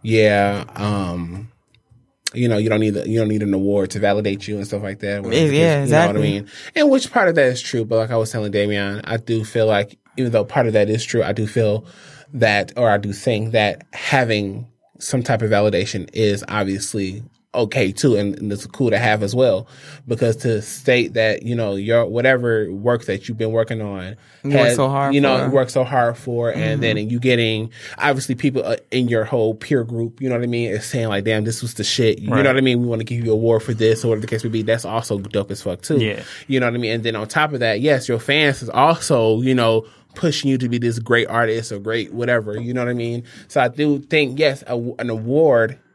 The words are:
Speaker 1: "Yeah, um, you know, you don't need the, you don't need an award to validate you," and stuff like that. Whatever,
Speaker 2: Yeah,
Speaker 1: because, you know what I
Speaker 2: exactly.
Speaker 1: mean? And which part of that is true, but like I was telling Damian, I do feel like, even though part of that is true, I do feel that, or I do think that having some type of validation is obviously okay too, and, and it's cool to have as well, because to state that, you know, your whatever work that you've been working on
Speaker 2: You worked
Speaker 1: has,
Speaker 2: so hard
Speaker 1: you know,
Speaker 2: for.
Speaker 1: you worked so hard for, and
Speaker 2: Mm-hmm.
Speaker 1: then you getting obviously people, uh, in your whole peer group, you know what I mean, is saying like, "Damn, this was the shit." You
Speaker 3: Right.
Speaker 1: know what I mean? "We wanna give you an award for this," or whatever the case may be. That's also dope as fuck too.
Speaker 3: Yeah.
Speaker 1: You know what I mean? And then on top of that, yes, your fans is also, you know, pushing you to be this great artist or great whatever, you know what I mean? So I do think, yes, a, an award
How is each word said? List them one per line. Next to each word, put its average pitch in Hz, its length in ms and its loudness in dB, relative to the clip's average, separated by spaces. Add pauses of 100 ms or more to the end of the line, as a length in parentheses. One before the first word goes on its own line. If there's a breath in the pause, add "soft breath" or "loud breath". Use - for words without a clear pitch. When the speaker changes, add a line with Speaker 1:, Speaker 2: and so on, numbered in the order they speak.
Speaker 1:
"Yeah, 104 640 4 (100)
um, 98 760 -4 (800)
you 120 140 -2
know, 110 100 0
you 110 120 0
don't 107 100 2
need 107 120 0
the, 98 180 -4
you 110 100 0
don't 107 80 0
need 107 160 0
an 101 100 0
award 98 380 0
to 104 80 -6
validate 101 480 0
you," 104 100 -6
and 101 100 -8
stuff 104 160 -6
like 101 160 -10
that. 101 240 -6
Whatever, 113 120 -4
Speaker 2:
Yeah, 156 140 4
Speaker 1:
because, 139 40 0
you 147 60 4
know 165 80 4
what 151 100 2
I 147 320 4
Speaker 2:
exactly. 208 120 0
Speaker 1:
mean? 104 260 -2 (280 loud breath)
And 302 140 6
which 262 220 2
part 202 180 2
of 165 60 0
that 139 120 6
is 123 140 0
true, 117 240 -2
but 113 120 0
like 113 140 0
I 117 60 0
was 110 140 0
telling 107 200 -4
Damian, 101 540 0
I 117 120 -4
do 113 260 -2
feel 110 240 0
like, 104 300 0 (200)
even 127 140 0
though 107 140 2
part 120 220 0
of 110 60 0
that 104 160 4
is 110 140 0
true, 117 200 0
I 98 100 -2
do 107 140 -2
feel 110 380 0 (480 loud breath)
that, 104 440 2
or 120 120 4
I 104 80 6
do 101 160 -2
think 110 400 -2
that 107 400 0
having 113 760 -2 (320)
some 127 240 -4
type 117 180 -2
of 107 80 -2
validation 101 640 0
is 104 360 0
obviously 98 760 -4 (320)
okay 110 360 0
too, 120 240 2
and, 101 220 -2
and 104 160 -6
it's 104 140 -10
cool 120 240 0
to 101 80 2
have 107 240 2
as 104 100 -2
well, 117 320 2 (420 loud breath)
because 117 280 0
to 113 260 -2
state 123 520 0
that, 110 280 0
you 117 140 -4
know, 107 200 -2
your 113 300 2
whatever 117 680 2
work 101 340 -2
that 98 220 -4
you've 113 120 -8
been 110 120 0
working 113 300 -2
on 98 340 -8 (280 soft breath)
Speaker 2:
You 139 80 -2
worked - 20 2 (120)
Speaker 1:
has, 120 100 4
Speaker 2:
so 135 120 2
hard 139 280 0
Speaker 1:
you 139 60 4
know, 135 180 4
Speaker 2:
for. 131 60 0
Speaker 1:
you 131 60 0
worked 131 200 2
so 127 120 2
hard 120 320 2
for, 117 360 -2
and - 80 -6 (140)
Speaker 2:
Mm-hmm. 110 80 -2
Speaker 1:
then 110 280 0
you 120 100 -2
getting 113 520 0 (260 loud breath)
obviously 135 380 0
people, 127 280 -2
uh, 113 120 -2 (160)
in 123 160 2
your 113 160 0
whole 113 320 0
peer 127 280 0
group, 117 380 -6
you 131 80 -2
know 123 60 -2
what 120 80 -2
I 120 40 -2
mean, 120 220 -2
is 107 160 -4
saying 117 220 -2
like, 98 160 -2
"Damn, 107 200 0
this 113 200 -4
was 113 100 -8
the 104 100 -6
shit." - 360 2
You 107 100 -6
Speaker 3:
Right. 117 140 2
Speaker 1:
know 139 60 4
what 131 80 2
I 135 40 2
mean? 123 200 2
"We 120 60 -2
wanna 113 160 -2
give 120 140 -6
you 113 140 0
an - 0 -
award 110 320 4
for 123 100 -4
this," 110 320 2
or 117 40 2
whatever 107 120 0
the 104 60 -6
case 110 160 -4
may 113 80 -4
be. 113 100 -2
That's 110 240 -2
also 110 320 -4
dope 101 320 -4
as 101 140 -10
fuck 92 180 -6
too. 151 160 0
Speaker 3:
Yeah. 107 220 0 (280 loud breath)
Speaker 1:
You 131 120 0
know 123 80 2
what 117 80 -2
I - 20 -2
mean? 117 140 -2
And 113 120 -4
then 113 120 -2
on 107 120 -6
top 151 260 0
of 123 80 -4
that, 110 200 0
yes, 139 260 2
your 120 120 0
fans 143 420 2
is 113 80 -8
also, 120 720 2
you 131 140 2
know, 113 320 2 (260 loud breath)
pushing 143 380 -2
you 131 80 2
to 123 100 -2
be 120 80 -2
this 117 220 -2
great 117 300 2
artist 113 420 0
or 101 80 -8
great 110 340 -4
whatever, 113 480 -2
you 120 140 -6
know 127 80 -2
what 120 80 -2
I - 20 -2
mean? 117 300 -6 (240 loud breath)
So - 120 -2
I 123 100 2
do 143 300 0
think, 143 380 0
yes, 143 300 0
a, 123 80 -4 (240)
an 120 100 -4
award 120 680 2 (160)